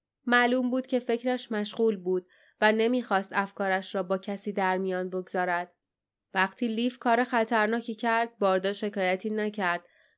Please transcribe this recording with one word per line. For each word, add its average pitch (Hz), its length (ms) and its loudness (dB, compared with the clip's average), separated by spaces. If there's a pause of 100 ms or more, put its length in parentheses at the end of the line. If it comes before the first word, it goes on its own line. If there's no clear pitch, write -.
(240)
معلوم 247 440 4
بود 254 180 -2
که 254 120 0
فکرش 247 520 -2
مشغول 208 460 0
بود 185 300 -2 (340)
و 214 100 6
نمی‌خواست 220 640 2
افکارش 196 600 -2
را 190 80 -2
با 185 140 -2
کسی 202 340 -6
در 185 260 0
میان 185 320 -2
بگذارد. 180 680 -4 (580)
وقتی 190 340 0
لیف 233 320 -2
کار 240 240 2
خطرناکی 226 720 0
کرد، 226 420 -2
باردا 190 360 2
شکایتی 196 560 -2
نکرد 208 560 -2 (320)